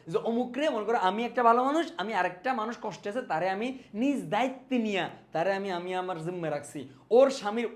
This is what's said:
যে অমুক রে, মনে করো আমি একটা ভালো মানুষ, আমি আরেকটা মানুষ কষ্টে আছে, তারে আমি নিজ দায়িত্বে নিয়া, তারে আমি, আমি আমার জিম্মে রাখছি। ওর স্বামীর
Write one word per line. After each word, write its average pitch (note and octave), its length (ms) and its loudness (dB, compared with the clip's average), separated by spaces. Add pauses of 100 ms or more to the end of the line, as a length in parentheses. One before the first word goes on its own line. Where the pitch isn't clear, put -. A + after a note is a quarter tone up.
যে E3 100 -4
অমুক A#3+ 400 -2
রে, D4+ 120 2
মনে G#3+ 160 -2
করো A#3 120 2
আমি G3 280 2
একটা A#3+ 180 0
ভালো A#3 200 8
মানুষ, D4 340 0
আমি G#3 160 -4
আরেকটা F#3 400 0
মানুষ A3+ 280 -4
কষ্টে G#3 280 -6
আছে, A#3+ 120 -4
তারে F3 280 -2
আমি A#3 280 -4 (160)
নিজ A3 360 0
দায়িত্বে B3+ 480 0
নিয়া, G3+ 320 0 (220)
তারে F3 220 2
আমি, G3 180 -2
আমি F3+ 240 -4
আমার F#3 280 -4
জিম্মে E3+ 260 -4
রাখছি। D3 400 -8 (220)
ওর C4 180 8
স্বামীর A3 460 -4